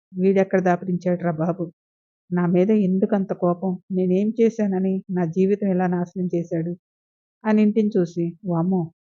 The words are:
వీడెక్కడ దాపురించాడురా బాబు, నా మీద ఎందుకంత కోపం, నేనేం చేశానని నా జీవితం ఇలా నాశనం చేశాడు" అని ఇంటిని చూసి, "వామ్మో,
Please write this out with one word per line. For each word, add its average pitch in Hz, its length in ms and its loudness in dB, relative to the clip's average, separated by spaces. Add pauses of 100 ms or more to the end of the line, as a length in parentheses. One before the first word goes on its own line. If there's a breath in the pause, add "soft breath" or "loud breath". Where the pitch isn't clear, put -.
(140)
వీడెక్కడ 190 480 2
దాపురించాడురా 175 680 0
బాబు, 165 320 -2 (680)
నా 175 160 0
మీద 180 260 4 (100)
ఎందుకంత 196 520 0
కోపం, 180 380 -2 (200)
నేనేం 185 380 0
చేశానని 214 640 0 (160)
నా 180 160 0
జీవితం 190 420 0
ఇలా 180 200 0
నాశనం 180 400 -4
చేశాడు" 170 460 -4 (680)
అని 214 180 2
ఇంటిని 208 300 2
చూసి, 170 340 -2 (200)
"వామ్మో, 175 360 0 (260)